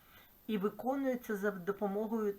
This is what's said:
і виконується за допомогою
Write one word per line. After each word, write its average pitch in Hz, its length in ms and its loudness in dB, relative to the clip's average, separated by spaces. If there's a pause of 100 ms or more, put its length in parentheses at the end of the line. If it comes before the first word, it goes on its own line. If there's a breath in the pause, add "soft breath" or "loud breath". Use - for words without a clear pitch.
(460 loud breath)
і 214 120 2
виконується 247 760 0
за 202 140 2
допомогою 202 880 0